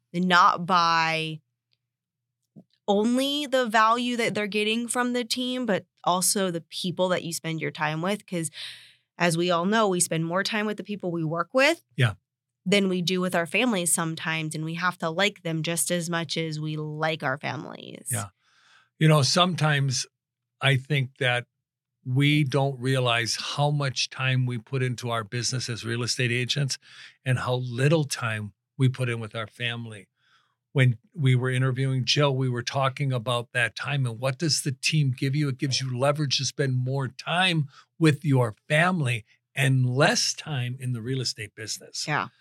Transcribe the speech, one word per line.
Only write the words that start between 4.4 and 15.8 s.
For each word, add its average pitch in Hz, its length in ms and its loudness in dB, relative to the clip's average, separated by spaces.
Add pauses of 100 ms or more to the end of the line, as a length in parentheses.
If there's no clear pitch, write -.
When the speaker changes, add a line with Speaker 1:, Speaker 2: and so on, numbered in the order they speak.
Speaker 1:
getting 220 400 -2
from 247 240 -2
the 247 120 -2
team, 254 400 -4
but 190 220 0 (160)
also 185 480 0
the 165 120 -4
people 180 480 -2
that 175 120 0
you 170 100 -6
spend 160 280 -6
your 147 100 -4
time 156 320 -4
with. 202 240 -4
'Cause 165 240 -4 (680)
as 175 200 2
we 175 160 0
all 170 120 2
know, 214 220 4
we 180 140 2
spend 165 240 -2
more 175 180 0
time 214 240 -2
with 214 100 -4
the - 60 -8
people 190 300 -6
we 165 100 -4
work 165 320 -2
with 294 300 4 (120)
Speaker 2:
Yeah. 113 180 2 (520)
Speaker 1:
than 196 220 4
we 180 120 0
do 180 200 0
with 185 160 0
our 170 100 2
families 196 480 0
sometimes. 160 640 -4
And 156 80 -4
we 165 100 -6
have 175 240 -2
to 170 100 -2
like 196 340 -2
them 165 200 -2
just 170 300 -2